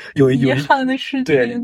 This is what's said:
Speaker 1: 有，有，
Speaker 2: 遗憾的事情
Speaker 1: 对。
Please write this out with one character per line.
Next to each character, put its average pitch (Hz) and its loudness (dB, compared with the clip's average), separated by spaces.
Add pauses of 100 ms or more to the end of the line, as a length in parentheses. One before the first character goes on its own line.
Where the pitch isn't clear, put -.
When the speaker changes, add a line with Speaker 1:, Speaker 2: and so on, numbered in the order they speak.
(160)
Speaker 1:
有， 262 4
有， - -
Speaker 2:
遗 262 2
憾 269 0
的 262 -2
事 - -8
情 254 -2
Speaker 1:
对。 247 0